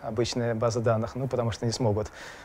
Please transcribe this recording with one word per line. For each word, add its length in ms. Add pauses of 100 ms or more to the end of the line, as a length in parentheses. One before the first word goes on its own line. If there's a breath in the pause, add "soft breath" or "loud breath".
обычные 520
базы 260
данных, 360
ну, 120
потому 220
что 160
не 60
смогут, 380 (340 loud breath)